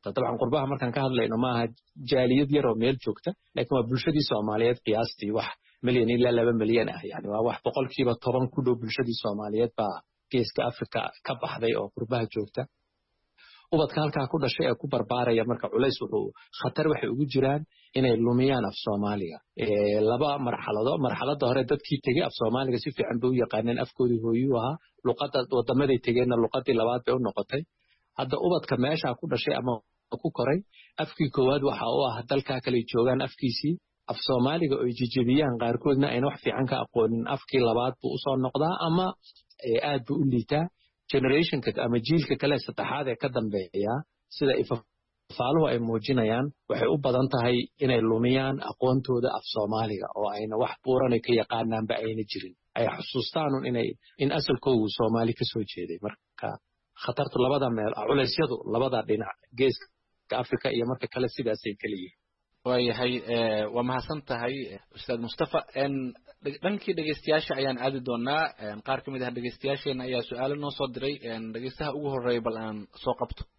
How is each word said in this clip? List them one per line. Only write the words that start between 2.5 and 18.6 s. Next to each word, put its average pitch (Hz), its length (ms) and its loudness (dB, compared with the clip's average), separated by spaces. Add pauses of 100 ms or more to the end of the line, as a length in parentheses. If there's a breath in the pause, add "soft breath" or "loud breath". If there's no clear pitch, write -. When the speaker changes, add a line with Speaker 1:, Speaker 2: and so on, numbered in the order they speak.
Speaker 1:
yar 143 160 4
oo 113 100 2
meel 123 200 2
joogta, - 340 -6 (180)
laakiin - 260 -2
waa 120 120 2
bulshadii 139 360 2
Soomaaliyeed 110 560 2
qiyaastii 107 540 -2
wax 107 160 -2 (320 soft breath)
milyan 120 300 4
ilaa 120 220 4
laba 117 200 4
milyan 110 360 2
ah. - 140 -8
Yacni - 260 -8
waa 107 140 0
wax 113 180 0
boqolkiiba 127 540 0
toban 127 320 0
ku - 140 -4
dhow 123 160 4
bulshadii 117 420 -4
Soomaaliyeed 107 560 -2
baa 104 220 -2 (360)
Geeska 120 300 0
Afrika 120 380 -4 (220)
ka - 120 -6
baxday - 400 -2
oo 104 160 -2
qurbaha 117 360 -4
joogta. 110 360 -6 (1080 loud breath)
Ubadka 156 260 2
halkaa 147 300 0
ku - 100 -2
dhashay 139 280 0
ee 120 120 2
ku - 80 -10
barbaaraya 120 580 2
marka 117 240 -2
culays 123 300 2
wuxuu, 104 300 -2 (260 loud breath)
khatar - 340 -2
waxay 147 220 0
ugu 131 160 0
jiraan 135 360 2 (320 soft breath)
inay 127 220 4
lumiyaan 120 480 4